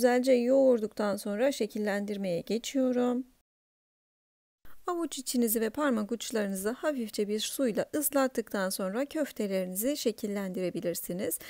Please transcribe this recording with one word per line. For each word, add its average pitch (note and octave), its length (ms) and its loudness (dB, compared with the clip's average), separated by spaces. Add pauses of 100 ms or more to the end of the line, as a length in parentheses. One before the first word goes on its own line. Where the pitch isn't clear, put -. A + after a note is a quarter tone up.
(120)
güzelce B3+ 200 4
yoğurduktan A#3+ 840 4
sonra G#3 340 0
şekillendirmeye G3+ 920 -2
geçiyorum. B3 840 0 (1600)
Avuç E4+ 300 -2
içinizi A#3+ 440 0
ve A3 80 0
parmak A3+ 420 0
uçlarınızı G3+ 580 -2
hafifçe A#3+ 580 -2
bir G#3+ 120 -2
suyla B3 460 0 (100)
ıslattıktan B3+ 760 0
sonra G3+ 360 -2
köftelerinizi G#3+ 920 -2
şekillendirebilirsiniz. F#3 1400 -4 (100)